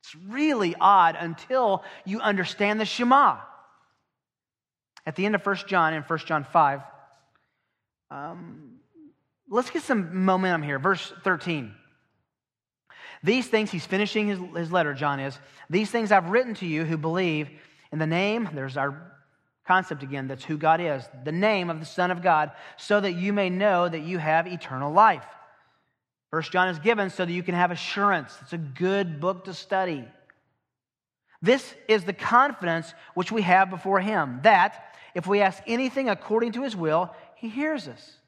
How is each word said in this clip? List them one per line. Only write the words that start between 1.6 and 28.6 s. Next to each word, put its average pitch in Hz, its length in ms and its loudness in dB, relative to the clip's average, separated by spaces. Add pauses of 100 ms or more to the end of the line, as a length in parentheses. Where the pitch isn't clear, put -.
you 202 160 -6
understand 208 580 0
the 214 60 0
Shema. 240 520 4 (1700)
At 151 80 -10
the 185 100 -2
end 214 80 0
of 202 80 0
First 196 240 -4
John, 160 300 2
in 147 80 -6
First 160 240 -6
John 151 160 -2
five, 139 400 2 (1300)
um, 160 640 -16 (760)
let's 240 220 0
get 330 100 -4
some 185 440 -2
momentum 185 360 2
here. 147 160 -4
Verse 180 340 -2 (120)
thirteen. 156 500 -2 (1500)
"These 233 240 2
things," 214 240 0
he's 170 160 -6
finishing 208 400 0
his, 196 120 -4 (160)
his 165 160 -6
letter, 156 220 2
John 139 260 -2
is, 135 200 -8 (320)
"these 208 180 0
things 220 220 0
I've 180 180 6
written 240 240 0
to 185 140 -8
you 160 180 -2
who 160 120 -2
believe 160 520 -2 (420)
in 147 60 -8
the 156 80 0
name," 202 480 -2
there's 135 240 -8
our 143 340 -6 (540)
concept 180 380 0
again, 135 240 -8
that's 135 180 -12
who 156 140 -6
God 160 220 4
is, 143 220 -4 (200)
"the 151 80 -6
name 180 400 0
of 156 80 -6
the 156 80 -12
Son 180 240 -2
of 175 100 -4
God, 156 300 2 (260)
so 208 240 2
that 196 120 -2
you 185 200 -2
may 196 160 0
know 180 400 2
that 160 120 -6
you 175 180 -6
have 156 260 2
eternal 147 480 -8
life." 190 320 4 (1040)
First 156 200 -6
John 180 160 2
is 170 100 -4
given 202 320 2
so 185 160 -4
that 175 60 -6
you 175 100 -4
can 175 140 -4
have 175 160 2
assurance. 185 720 -2
It's - 100 -14
a 170 60 -8
good 165 600 -2